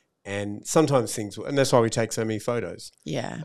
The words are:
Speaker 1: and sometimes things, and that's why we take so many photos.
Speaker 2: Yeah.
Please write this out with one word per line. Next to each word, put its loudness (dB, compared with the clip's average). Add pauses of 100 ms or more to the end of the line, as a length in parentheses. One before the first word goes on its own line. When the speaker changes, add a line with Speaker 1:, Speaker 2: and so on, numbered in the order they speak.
(260)
Speaker 1:
and -6
sometimes 4
things, -6
and -4
that's 4
why 8
we 4
take 0
so -2
many -2
photos. -6 (140)
Speaker 2:
Yeah. -6